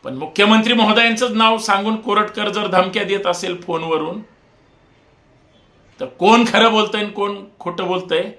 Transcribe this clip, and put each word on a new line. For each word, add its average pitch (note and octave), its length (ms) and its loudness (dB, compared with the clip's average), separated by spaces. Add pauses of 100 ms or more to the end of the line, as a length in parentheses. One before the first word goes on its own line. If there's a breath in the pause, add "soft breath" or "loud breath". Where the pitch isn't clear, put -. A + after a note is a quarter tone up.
पण B2+ 100 -10
मुख्यमंत्री A3 600 2
महोदयांचंच A3+ 580 2
नाव A3 260 2
सांगून G#3 380 -2
कोरटकर G#3+ 540 -2
जर G3 180 -4
धमक्या F#3 360 0
देत G3 240 -2
असेल F3 340 -4
फोनवरून, E3 600 -4 (1800)
तर C3 60 -8
कोण A3 420 4
खरं A3+ 240 4
बोलतंय G#3+ 300 0
आणि G#3 100 -8
कोण G3+ 340 -6 (140)
खोटं F3+ 280 -8
बोलतंय F3+ 520 -4